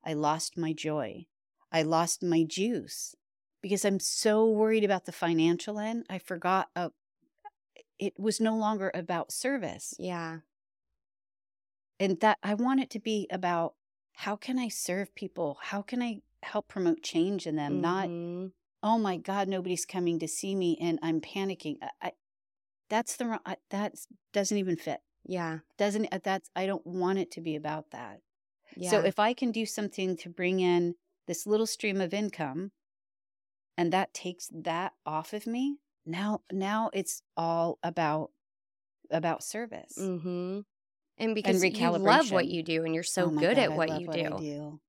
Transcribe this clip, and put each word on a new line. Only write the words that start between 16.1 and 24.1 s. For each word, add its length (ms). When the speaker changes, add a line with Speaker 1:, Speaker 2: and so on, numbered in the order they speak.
Speaker 1:
help 240
promote 360
change 440
in 80
them? 260
Not, 260
Speaker 2:
Mm-hmm. 400
Speaker 1:
"Oh 140
my 200
God, 320
nobody's 360
coming 340
to 80
see 280
me 260
and 200
I'm 200
panicking." 600
I, 80
I, 100
that's 280
the 100
wrong, 180
I, 120
that's, 380